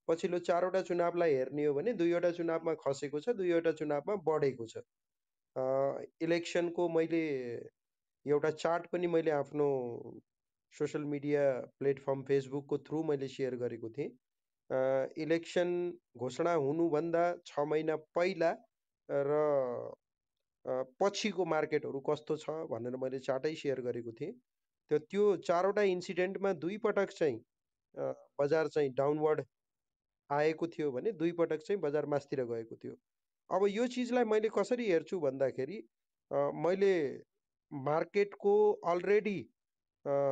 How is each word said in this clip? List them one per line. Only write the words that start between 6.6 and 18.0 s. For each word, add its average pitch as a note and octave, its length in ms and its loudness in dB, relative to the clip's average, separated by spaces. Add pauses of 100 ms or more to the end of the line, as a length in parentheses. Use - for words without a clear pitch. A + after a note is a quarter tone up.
मैले D#3+ 640 0 (760)
एउटा D3 240 2
चार्ट E3 360 0
पनि F3 200 0
मैले E3 240 2
आफ्नो C#3 680 0 (720)
सोसियल D3+ 320 -2
मिडिया C#3+ 580 0 (180)
प्लेटफर्म C3+ 440 -2
Facebook-को C#3 540 0
थ्रु D3 260 -4
मैले C#3 240 -2
सेयर C3 280 -4
गरेको A#2+ 340 -6
थिएँ। C#3+ 200 -6 (600)
अ, C3 460 2
इलेक्सन F3 760 0 (240)
घोषणा C3 360 -2
हुनुभन्दा E3 840 2 (100)
छ - 140 -8
महिना D#3 360 0
पहिला E3+ 600 0 (560)